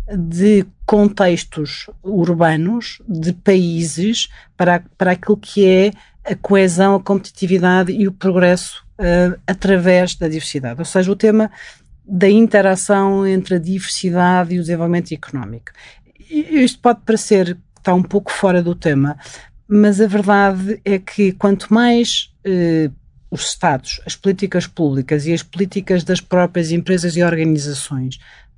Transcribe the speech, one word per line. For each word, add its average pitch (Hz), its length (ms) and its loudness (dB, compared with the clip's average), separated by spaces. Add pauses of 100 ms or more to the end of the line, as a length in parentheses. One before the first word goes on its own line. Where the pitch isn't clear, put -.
(100)
de 185 560 2 (200)
contextos 190 1040 0 (140)
urbanos, 170 1040 -2
de 170 260 -4
países, 175 960 0 (280)
para, 175 260 2 (140)
para 185 160 0
aquilo 202 240 0
que 202 300 0
é 185 260 4 (320)
a 185 100 -6
coesão, 190 600 2
a 190 40 0
competitividade 185 920 0
e 202 160 0
o 190 40 -6
progresso, 180 680 0 (160)
eh, 180 480 0
através 180 680 0
da 170 120 -6
diversidade. 143 540 -8
Ou 165 40 -6
seja, 190 280 0
o 196 40 -4
tema 220 340 2 (540)
da 196 240 2
interação 196 960 2
entre 190 300 -2
a - 20 2
diversidade 180 960 0
e 180 40 -2
o 175 40 -4
desenvolvimento 170 500 -2
económico. 117 600 -12 (560)
E 302 360 0
isto - 160 0
pode 240 220 2
parecer 196 520 0
que - 260 -20
está 185 140 0
um 185 80 2
pouco 196 300 -4
fora 180 300 0
do 175 120 -2
tema, 147 420 -2 (520)
mas 208 320 4
a 220 60 4
verdade 196 800 0
é 196 120 0
que 190 340 0
quanto 196 400 0
mais, 240 580 0 (120)
eh, 165 480 0 (400)
os 160 120 -8
Estados, - 640 -4
as - 100 -12
políticas 185 500 -2
públicas 143 600 -2
e 170 80 0
as 160 80 -4
políticas 185 600 -4
das 180 200 -4
próprias 175 500 -2
empresas 175 420 -2
e 175 80 0
organizações 147 960 -2 (400)